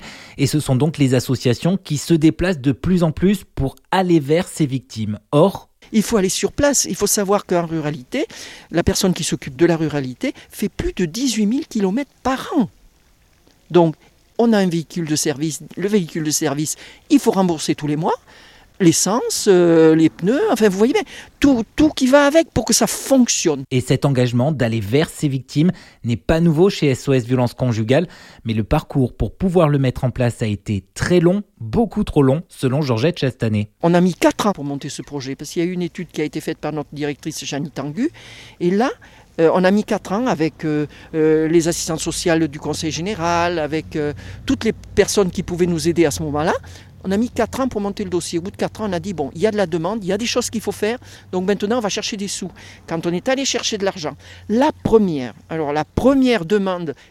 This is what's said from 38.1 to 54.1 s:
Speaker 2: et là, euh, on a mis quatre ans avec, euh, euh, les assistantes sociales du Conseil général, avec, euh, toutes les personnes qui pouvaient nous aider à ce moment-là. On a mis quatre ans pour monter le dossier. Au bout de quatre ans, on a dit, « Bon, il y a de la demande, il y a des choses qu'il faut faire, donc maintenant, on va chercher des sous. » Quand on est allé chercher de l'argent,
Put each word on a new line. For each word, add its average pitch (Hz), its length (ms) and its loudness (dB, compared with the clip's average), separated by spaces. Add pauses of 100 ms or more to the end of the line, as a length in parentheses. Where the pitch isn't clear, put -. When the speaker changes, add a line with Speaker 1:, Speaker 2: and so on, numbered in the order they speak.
Speaker 2:
et 175 100 0
là, 220 220 2 (500)
euh, 160 140 6
on 185 80 4
a 185 80 4
mis 208 140 2
quatre 196 260 -4
ans 240 160 -2
avec, 160 380 -2
euh, 151 200 -2 (300)
euh, 156 320 2
les 165 200 2
assistantes 165 320 -4
sociales 165 480 0
du 143 120 -12
Conseil 151 320 -6
général, 170 640 -2
avec, 151 380 -4
euh, 147 180 -2 (320)
toutes 262 200 -2
les 220 80 2
personnes 190 580 0
qui 190 100 -4
pouvaient 175 240 -2
nous 165 220 -2
aider 165 180 2
à 143 60 2
ce - 100 -6
moment-là. 151 320 -2 (500)
On 190 80 -4
a 202 60 0
mis 240 120 -2
quatre 233 320 -4
ans 262 80 0
pour 214 100 -6
monter 202 240 -6
le 180 60 -8
dossier. 170 300 -4
Au - 20 -2
bout 208 100 -10
de - 60 -20
quatre 196 240 -6
ans, 214 80 -4
on - 20 -4
a 175 80 -4
dit, « 190 140 -8
Bon, 147 200 -6
il 165 60 -12
y 202 80 2
a 220 40 2
de 208 40 -8
la 196 120 0
demande, 180 360 -4
il 170 40 -6
y 190 40 -2
a 208 60 0
des 233 80 -6
choses - 240 -4
qu'il 220 100 -6
faut 202 140 -6
faire, 220 240 -4 (340)
donc 185 140 -4
maintenant, 208 320 0
on - 20 0
va 208 100 -2
chercher 208 280 -6
des 196 100 -8
sous. » - 240 -8 (360)
Quand 165 180 -6
on 170 80 0
est 180 160 -2
allé 262 160 -2
chercher 233 320 -4
de 196 80 -4
l'argent, 156 320 -6 (320)